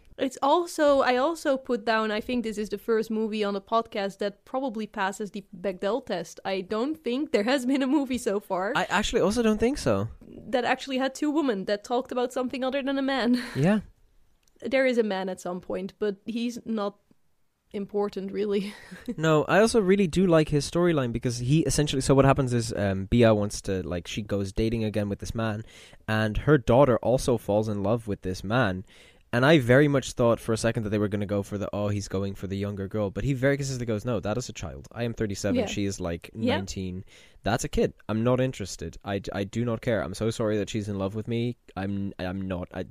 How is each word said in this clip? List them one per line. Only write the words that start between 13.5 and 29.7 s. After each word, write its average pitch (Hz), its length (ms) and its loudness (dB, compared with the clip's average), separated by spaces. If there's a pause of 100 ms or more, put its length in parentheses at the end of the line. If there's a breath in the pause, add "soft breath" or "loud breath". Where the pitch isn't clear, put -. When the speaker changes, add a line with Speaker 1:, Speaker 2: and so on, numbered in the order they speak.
Speaker 2:
Yeah. 185 260 4 (800)
Speaker 1:
There 262 260 2
is 247 120 2
a 226 60 4
man 190 240 -2
at 185 120 -8
some 180 200 -6
point, 190 400 -8
but 208 160 -2 (100)
he's 233 380 -4
not 208 320 -4 (760)
important, 202 600 -4
really. 202 420 -2 (200)
<laughs> - 220 -10
Speaker 2:
No, 156 280 4
I 175 160 4
also 226 200 6
really 196 260 4
do 175 200 4
like 160 220 6
his 147 220 0
storyline 160 420 2
because 120 260 -2
he 135 220 4
essentially, 147 420 2
so 139 120 6
what 135 100 8
happens 135 280 4
is, 113 240 0
um, 95 300 0
Bia 113 280 8
wants 104 280 -2
to, 95 240 -2
like, 87 200 -6
she - 160 -8
goes 101 300 -4
dating 113 320 0
again 104 240 -2
with 101 120 -4
this - 140 -6
man, 110 300 -4 (420 loud breath)
and 110 320 0
her 143 200 6
daughter 127 400 6
also 120 400 2
falls 107 300 0
in 101 140 -4
love 113 260 0
with 98 140 -4
this 92 220 -6
man. 98 400 0 (460 soft breath)
And 120 140 2
I 156 140 8
very 127 300 6